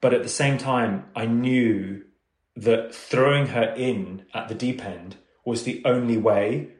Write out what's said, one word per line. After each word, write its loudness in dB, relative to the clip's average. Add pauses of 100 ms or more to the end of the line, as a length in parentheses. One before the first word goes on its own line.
But 4
at 2
the -8
same 0
time, -2 (100)
I -4
knew 0 (540)
that 0
throwing 2
her 0
in -4 (100)
at -8
the -8
deep -4
end -12 (280)
was -4
the -6
only 2
way 2 (120)